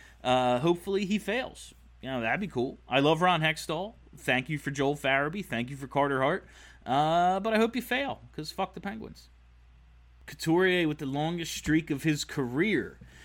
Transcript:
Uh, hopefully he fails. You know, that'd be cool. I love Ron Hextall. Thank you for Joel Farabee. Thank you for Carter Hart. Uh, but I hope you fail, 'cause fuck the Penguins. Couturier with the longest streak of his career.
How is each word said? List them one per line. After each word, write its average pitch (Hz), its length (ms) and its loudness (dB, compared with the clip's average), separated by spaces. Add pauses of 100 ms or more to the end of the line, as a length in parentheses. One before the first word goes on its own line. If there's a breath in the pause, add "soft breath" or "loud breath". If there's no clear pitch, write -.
(240 loud breath)
Uh, 127 360 2
hopefully 175 460 0
he 202 140 0
fails. - 540 -6 (280)
You 123 80 -10
know, 127 120 -2
that'd 120 180 0
be 202 80 -4
cool. 131 400 -2
I 131 120 2
love 156 220 4
Ron 180 200 4
Hextall. 160 520 -2 (240)
Thank 127 320 0
you 156 80 -2
for 165 140 -6
Joel 139 240 0
Farabee. 147 500 0
Thank 123 240 -4
you 143 80 -12
for 135 100 -12
Carter 139 340 2
Hart. 156 240 0 (400 loud breath)
Uh, 165 540 2
but 220 140 0
I 214 40 4
hope 233 180 2
you 240 60 -2
fail, 262 400 -4 (120)
'cause 151 180 -10
fuck 190 220 -4
the 175 80 -14
Penguins. - 480 -12 (960)
Couturier 180 600 2
with 151 100 -2
the 151 80 -8
longest 156 480 -4
streak 156 360 2
of 139 140 -2
his 151 220 0
career. 143 760 -2 (260 loud breath)